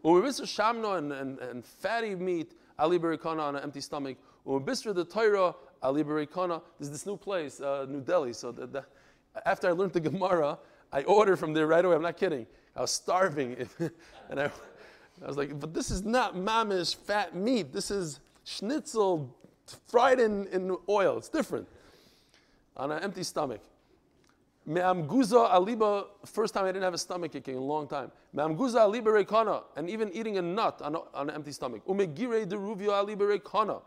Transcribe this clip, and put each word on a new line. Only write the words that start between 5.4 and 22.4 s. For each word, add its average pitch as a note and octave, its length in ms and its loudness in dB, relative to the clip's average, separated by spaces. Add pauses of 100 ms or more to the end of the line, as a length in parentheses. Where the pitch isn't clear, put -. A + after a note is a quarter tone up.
aliba D3 440 0
reikana. F3 340 -4 (180)
There's C#3+ 120 -10
this D3 140 -12
new G3 120 -6
place, E3+ 420 -6
uh, C#3 300 -4
New C#3+ 120 -6
Delhi. C3+ 320 0
So A#2+ 180 -10
the, B2 160 -10
the, C3 180 -10 (600)
after F#3+ 220 0
I F3+ 40 4
learned F3 220 0
the F3 60 2
Gemara, E3 580 2 (340)
I C#3+ 120 0
ordered G3 340 8
from D#3+ 160 -2
there D#3 140 4
right D#3+ 160 6
away. F3+ 120 6
I'm D#3 80 2
not E3+ 140 -4
kidding. D3+ 280 0 (300)
I B2 60 -4
was B2+ 100 -2
starving. C#3 760 0 (120)
<laughs> D#3+ 120 -2 (360)
And - 120 -6
I, C#3+ 60 0 (800)
I C#3 40 -10
was C#3+ 100 -6
like, C#3+ 220 -4
"But D#3 160 -8
this - 160 -4
is - 120 -4
not A3+ 320 0
mamish G3 600 0
fat G3+ 400 -2
meat. F#3+ 360 0
This G3 200 -6
is F3 280 -4 (240)
schnitzel G3 920 -2 (520)
fried B3+ 320 2
in, G#3 280 0
in F#3 280 -2 (140)
oil. F3+ 300 2
It's - 100 -14
different." E3+ 380 -4 (1080)